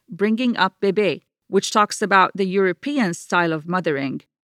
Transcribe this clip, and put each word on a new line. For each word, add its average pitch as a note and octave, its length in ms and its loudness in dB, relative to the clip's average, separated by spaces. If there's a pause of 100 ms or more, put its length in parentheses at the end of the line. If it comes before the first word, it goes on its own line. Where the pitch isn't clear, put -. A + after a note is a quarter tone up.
(100)
Bringing A3 480 0
Up F#3+ 240 0
Bébé, G3 400 0 (260)
which G3 220 0
talks G#3 320 0
about F#3+ 320 2
the G3 120 -2
European F#3+ 680 0
style E3+ 400 -2
of D#3 120 -8
mothering. D#3+ 540 -4 (240)